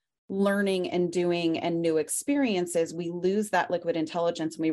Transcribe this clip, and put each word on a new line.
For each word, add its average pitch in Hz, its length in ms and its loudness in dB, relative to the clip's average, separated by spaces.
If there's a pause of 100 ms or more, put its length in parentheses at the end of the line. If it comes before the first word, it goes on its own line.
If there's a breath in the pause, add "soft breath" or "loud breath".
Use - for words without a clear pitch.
(280)
learning 196 640 2
and 175 220 0
doing 175 440 2
and 170 240 -2
new 165 180 2
experiences, 180 920 0
we 170 180 -6
lose 190 400 0
that 180 200 2
liquid 170 260 0
intelligence 165 600 -2
and 165 60 -4
we 160 100 2